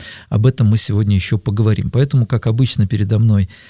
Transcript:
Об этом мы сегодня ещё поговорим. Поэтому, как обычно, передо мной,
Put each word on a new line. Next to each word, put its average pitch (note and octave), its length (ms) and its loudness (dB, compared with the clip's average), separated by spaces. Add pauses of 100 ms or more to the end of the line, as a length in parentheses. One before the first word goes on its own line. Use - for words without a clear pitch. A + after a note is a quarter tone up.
(280)
Об G#2+ 160 0
этом B2+ 220 2
мы G#2+ 100 4
сегодня G#2 380 0
ещё G2 240 -2
поговорим. G#2+ 520 -2
Поэтому, C3 360 0
как - 200 -2
обычно, A2+ 400 0
передо G#2 320 -2
мной, G#2 300 2 (220)